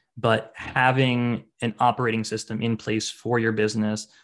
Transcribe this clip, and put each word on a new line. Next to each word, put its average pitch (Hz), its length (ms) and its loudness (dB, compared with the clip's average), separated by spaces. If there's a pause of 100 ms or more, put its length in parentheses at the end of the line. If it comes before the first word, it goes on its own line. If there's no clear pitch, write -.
(160)
but 113 380 2
having 127 880 2 (160)
an 117 180 -2
operating 117 460 0
system 110 380 -8
in 117 140 0
place 110 340 -4
for 120 280 -2
your 113 140 2
business 107 560 -2 (160)